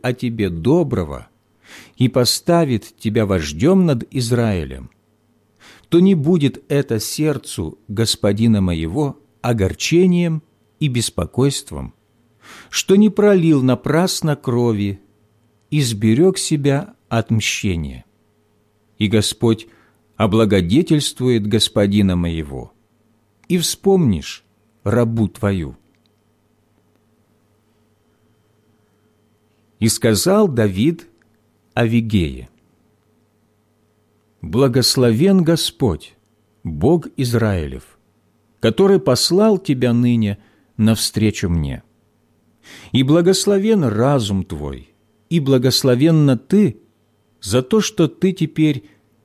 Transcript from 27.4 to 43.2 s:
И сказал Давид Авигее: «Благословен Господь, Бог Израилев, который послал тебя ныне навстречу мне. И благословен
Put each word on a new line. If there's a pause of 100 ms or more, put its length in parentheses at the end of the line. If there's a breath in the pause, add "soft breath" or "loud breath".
И
сказал
Давид (680)
Авигее: (1900)
«Благословен
Господь, (480)
Бог (100)
Израилев, (600)
который
послал
тебя
ныне (400 soft breath)
навстречу
мне. (1080 loud breath)
И
благословен